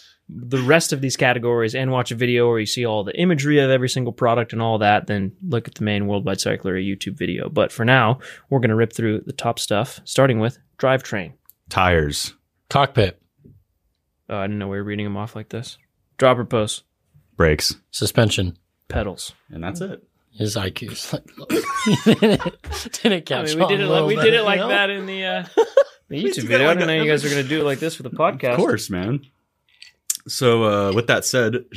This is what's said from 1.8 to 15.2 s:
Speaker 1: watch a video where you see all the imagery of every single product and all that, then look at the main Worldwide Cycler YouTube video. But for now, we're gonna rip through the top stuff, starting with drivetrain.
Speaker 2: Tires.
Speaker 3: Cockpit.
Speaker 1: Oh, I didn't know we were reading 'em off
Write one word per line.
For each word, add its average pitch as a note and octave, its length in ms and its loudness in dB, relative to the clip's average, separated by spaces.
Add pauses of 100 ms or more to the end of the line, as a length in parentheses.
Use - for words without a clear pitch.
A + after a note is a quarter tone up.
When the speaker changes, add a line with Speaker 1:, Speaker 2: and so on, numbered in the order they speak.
Speaker 1:
watch B2 200 -2
a A2+ 40 -8
video A#2+ 320 2
where A#2 120 2
you G#2+ 60 -2
see A#2+ 200 -2
all G#2+ 180 0
the - 160 -8
imagery D3 400 2
of C3+ 120 4
every B2+ 180 2
single A#2+ 240 -2
product A#2 400 0
and A2+ 80 -4
all A2+ 160 2
that, G#2 300 4
then G2+ 240 -2 (160)
look A#2+ 200 -2
at - 80 -14
the - 80 -6
main G#2 240 0
Worldwide G2 320 -2
Cycler G2 360 -2
YouTube G2 420 -4
video. F2+ 320 -4
But G#2+ 220 0
for A2+ 140 -4
now, B2 340 4 (300)
we're C3+ 100 2
gonna A2+ 160 2
rip A2+ 180 2
through A2 320 -2
the - 80 -10
top - 260 -4
stuff, - 460 -4
starting C3 340 2
with A2+ 200 -2 (180)
drivetrain. A#2 560 -2 (360)
Speaker 2:
Tires. E2+ 640 2 (340)
Speaker 3:
Cockpit. B2+ 500 2 (1080)
Speaker 1:
Oh, G#2 80 -6
I G2 60 -4
didn't G#2 160 -4
know G2 100 -6
we G2 80 -6
were G2+ 60 -6
reading G#2 240 -6
'em G2+ 100 -6
off G#2 180 -10